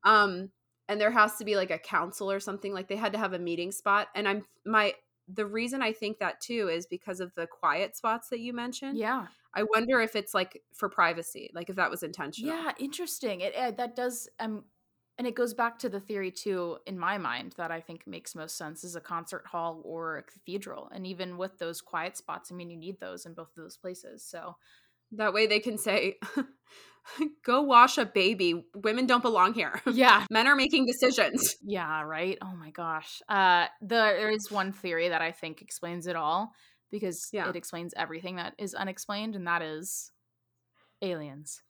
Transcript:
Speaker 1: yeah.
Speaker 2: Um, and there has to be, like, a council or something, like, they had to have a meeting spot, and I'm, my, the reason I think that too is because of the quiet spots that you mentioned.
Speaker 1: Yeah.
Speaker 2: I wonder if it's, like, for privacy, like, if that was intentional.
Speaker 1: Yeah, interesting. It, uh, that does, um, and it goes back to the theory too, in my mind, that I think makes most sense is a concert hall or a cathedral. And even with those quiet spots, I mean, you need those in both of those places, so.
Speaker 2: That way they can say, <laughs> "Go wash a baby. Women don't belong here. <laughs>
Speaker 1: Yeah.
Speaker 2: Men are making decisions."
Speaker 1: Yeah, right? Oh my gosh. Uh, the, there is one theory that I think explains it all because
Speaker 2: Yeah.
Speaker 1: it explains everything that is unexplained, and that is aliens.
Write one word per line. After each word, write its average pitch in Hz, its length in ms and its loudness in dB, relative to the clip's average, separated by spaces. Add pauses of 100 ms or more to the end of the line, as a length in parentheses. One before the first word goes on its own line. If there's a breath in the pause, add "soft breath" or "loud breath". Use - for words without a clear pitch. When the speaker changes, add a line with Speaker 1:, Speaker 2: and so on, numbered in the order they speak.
Speaker 1:
yeah. 214 180 10
Speaker 2:
Um, 190 280 0 (380)
and 208 120 0
there 208 100 6
has 214 280 6
to 226 60 -10
be, 208 120 2
like, 185 160 0
a 156 60 -2
council 190 520 -2
or 196 80 0
something, 196 340 -6
like, 190 160 -6
they 196 80 -2
had 214 160 -2
to 214 60 -4
have 196 140 -2
a 180 80 -4
meeting 175 320 -4
spot, - 420 2
and 208 140 0
I'm, 196 160 -2 (200)
my, 214 300 4 (320)
the 208 200 -6
reason 240 360 -2
I 220 100 0
think 214 280 -6
that 180 200 -4
too 226 280 -2
is 170 180 -2
because 180 320 -8
of 180 160 -8
the 165 140 -6
quiet 175 480 -2
spots 226 320 -4
that 240 100 -6
you 233 140 -8
mentioned. 247 460 -6
Speaker 1:
Yeah. 226 280 -2 (260 soft breath)
Speaker 2:
I 208 120 -2
wonder 226 360 4
if 220 140 0
it's, 208 200 -2
like, 185 280 -2 (120)
for 202 140 -4
privacy, 170 680 0
like, 175 160 -10
if 185 60 -6
that 180 140 2
was 170 140 -6
intentional. 190 520 -6
Speaker 1:
Yeah, 320 220 -4
interesting. 277 600 -6
It, 190 160 -4
uh, 247 160 -2
that 240 240 -6
does, 247 320 -4 (100)
um, 220 260 -6 (540)
and 247 80 -2
it 233 80 -4
goes 240 200 0
back 233 240 0
to 254 100 -4
the 196 100 -4
theory 196 320 -4
too, 180 460 -4 (100)
in 190 120 -8
my 180 180 -2
mind, 127 400 -6
that 165 140 -6
I 165 100 -6
think 170 260 -16
makes 170 280 -14
most 160 240 -10
sense 165 260 -12
is 170 120 -12
a 165 40 -10
concert 165 460 -10
hall 165 360 -6
or 160 360 -8
a - 40 -12
cathedral. - 680 -12
And 190 140 -10
even 180 320 -8
with 190 200 -6
those 165 220 -8
quiet 175 380 -8
spots, 170 340 -12
I - 20 -14
mean, 175 140 -12
you 170 80 -14
need 180 240 -12
those 185 240 -10
in 170 80 -16
both 165 160 -14
of - 80 -20
those 165 220 -18
places, 185 440 -14
so. 170 340 -14 (560 soft breath)
Speaker 2:
That 214 200 0
way 214 140 6
they 208 140 6
can 214 180 -4
say, 196 400 2 (160)
<laughs> - 1120 -6
"Go 254 180 4
wash 254 340 10
a 269 80 4
baby. 185 600 2 (100)
Women 220 320 0
don't 247 160 4
belong 214 320 4
here. 180 320 -2
<laughs> - 60 2
Speaker 1:
Yeah. 226 380 8
Speaker 2:
Men 220 180 4
are 285 80 8
making 269 300 4
decisions." 247 760 2
Speaker 1:
Yeah, 170 400 -2
right? 160 400 -4
Oh 185 140 -10
my 156 160 -14
gosh. 160 560 -6
Uh, 185 380 6 (140)
the, 214 140 -12
there 214 360 4
is 214 200 -2
one 196 220 0
theory 175 380 -2
that 165 120 2
I 165 80 0
think 160 320 -12
explains 170 460 -8
it 170 80 -2
all 170 360 0 (380 soft breath)
because 202 420 -4
Speaker 2:
Yeah. 190 160 -2
Speaker 1:
it - 60 -4
explains 175 420 -10
everything 165 400 -6
that 175 220 -8
is 196 160 -8
unexplained, 202 640 -6
and 180 100 -6
that 170 160 0
is 156 480 -8 (920)
aliens. 151 680 -8